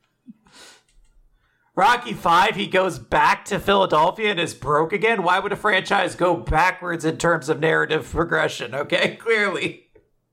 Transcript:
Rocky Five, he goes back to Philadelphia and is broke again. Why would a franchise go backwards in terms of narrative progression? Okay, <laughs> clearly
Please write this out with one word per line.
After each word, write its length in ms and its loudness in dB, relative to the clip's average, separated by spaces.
Rocky 360 2
Five, 440 2
he 100 -4
goes 320 0
back 480 0
to 120 -4
Philadelphia 720 2
and 100 -2
is 120 -4
broke 400 0
again. 300 0
Why 160 2
would 140 -4
a 40 -4
franchise 580 0
go 220 2
backwards 720 0
in 100 -2
terms 320 0
of 120 0
narrative 500 0
progression? 640 -2
Okay, 420 -2
<laughs> 40 -20
clearly 640 -4